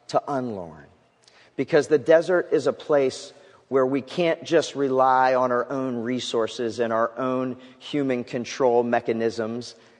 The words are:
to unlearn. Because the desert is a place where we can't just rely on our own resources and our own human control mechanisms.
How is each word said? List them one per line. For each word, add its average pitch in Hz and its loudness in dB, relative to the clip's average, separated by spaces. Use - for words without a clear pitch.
to - 0
unlearn. 95 -8
Because 143 2
the 151 4
desert 165 4
is 143 2
a 131 2
place 135 -2
where 131 2
we 135 0
can't - -2
just 147 0
rely 131 4
on 127 2
our 120 0
own 131 -4
resources 117 -4
and 113 -2
our 113 0
own 127 -2
human 135 -2
control 120 0
mechanisms. 117 -2